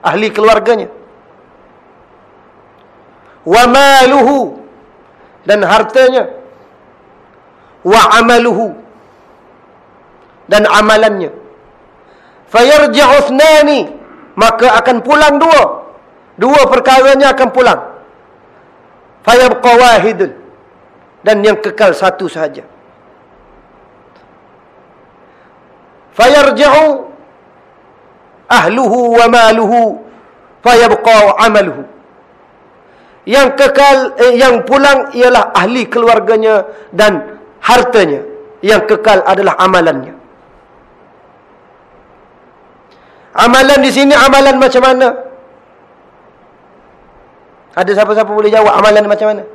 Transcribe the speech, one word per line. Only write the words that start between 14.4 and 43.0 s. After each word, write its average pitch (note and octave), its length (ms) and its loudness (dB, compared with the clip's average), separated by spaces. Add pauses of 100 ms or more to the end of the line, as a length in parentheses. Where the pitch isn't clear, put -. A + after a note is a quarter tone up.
akan B3 180 -2
pulang D4 380 0
dua. D4 480 0 (500)
Dua C4+ 300 0
perkaranya C4 680 2
akan C4 160 -2
pulang. A#3+ 320 0 (1500)
Fayabqa B3 480 2
wahidun. G#3 560 0 (920)
Dan G#3 200 0
yang G#3 160 0
kekal G3+ 320 -2
satu F#3 400 -6
sahaja. D3 320 -10 (3500)
Fayarji'u C#4 720 2 (1600)
ahluhu A#3 720 0
wa A#3 80 4
maluhu. A3+ 720 0 (640)
Fayabqa A3+ 800 2
amaluhu. F3+ 400 -2 (1400)
Yang C4 320 0
kekal, C#4 380 2 (260)
eh, B3 160 2
yang B3 240 0
pulang C#4 480 0
ialah A#3+ 400 0
ahli A3 400 -4
keluarganya A3 720 0 (320)
dan G3 480 -4 (160)
hartanya. G#3+ 640 0 (400)
Yang G#3 320 0
kekal G#3+ 320 0
adalah F#3+ 320 -2
amalannya. E3 560 -2 (3250)